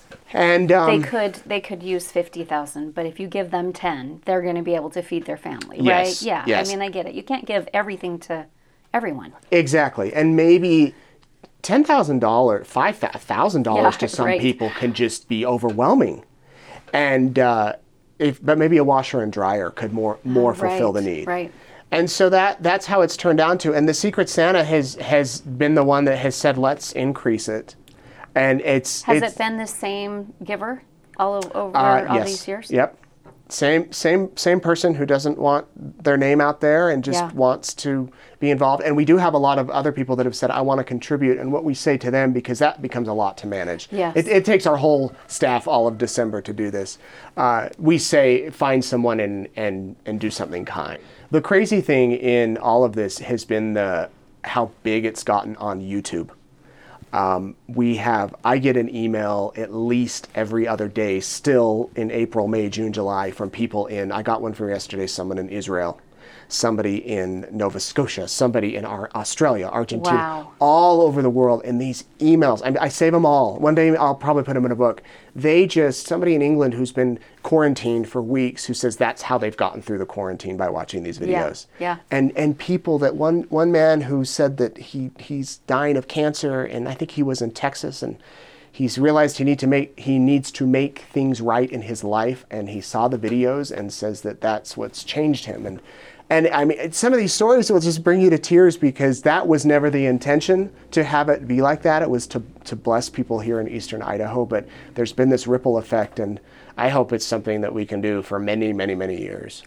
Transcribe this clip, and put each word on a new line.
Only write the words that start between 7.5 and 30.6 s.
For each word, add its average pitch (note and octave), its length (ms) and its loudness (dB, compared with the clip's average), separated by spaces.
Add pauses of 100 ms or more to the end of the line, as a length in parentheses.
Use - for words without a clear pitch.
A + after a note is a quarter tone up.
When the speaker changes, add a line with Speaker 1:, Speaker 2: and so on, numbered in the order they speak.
Speaker 2:
everything F#3+ 460 -4
to D#3+ 260 -10 (480)
everyone. D#3+ 400 -6 (160)
Speaker 1:
Exactly, C#3 640 2
and D#3+ 220 2
maybe E3 580 6 (680)
ten B3+ 200 4
thousand F#3 360 2
dollars, A2+ 480 2
five D#3+ 300 0
thousand D3+ 680 -2
dollars G#2+ 320 2
Speaker 2:
Yeah, - 60 -12
Speaker 1:
to - 60 -2
some - 200 -4
Speaker 2:
right. D3 140 0
Speaker 1:
people A#2+ 360 0
can A#2+ 160 -2
just A#2 340 -2
be A2+ 200 -2
overwhelming, A#2+ 760 0 (680)
and, C3 460 2
uh, A2+ 340 2 (460)
if, C#3+ 260 0
but D3+ 140 4
maybe D#3+ 180 6
a D3 60 6
washer C3+ 380 0
and G#2+ 120 -4
dryer G2 380 -2
could G#2+ 200 -8
more, G#2+ 320 -2
more B2 300 2
fulfill B2 400 0
the C#3+ 80 -2
Speaker 2:
Right, G2 80 -2
Speaker 1:
need. E2 180 -6
Speaker 2:
right. F3 240 -6 (420)
Speaker 1:
And E3+ 160 2
so F#3 200 4
that, F#3+ 340 2
that's F#3 220 0
how G3 160 2
it's E3+ 160 2
turned D#3+ 220 2
down E3 180 4
to. D#3 160 0
And D3+ 160 4
the D#3 40 4
Secret G3 360 0
Santa F3 340 4
has, D3+ 320 0
has C#3+ 460 0
been C#3+ 340 0
the D3 80 6
one C#3 220 4
that C3+ 140 2
has C3+ 160 -2
said, C#3 220 2
"Let's C3+ 360 -2
increase C3 560 -2
it." - 260 -8 (580)
And C3+ 280 2
it's, C3+ 400 0
Speaker 2:
Has A#3+ 200 2
Speaker 1:
it's A3 120 -2
Speaker 2:
it - 40 -20
been A3 200 -2
the A3 100 -8
same G3+ 760 -8
giver G#3+ 420 -8 (340)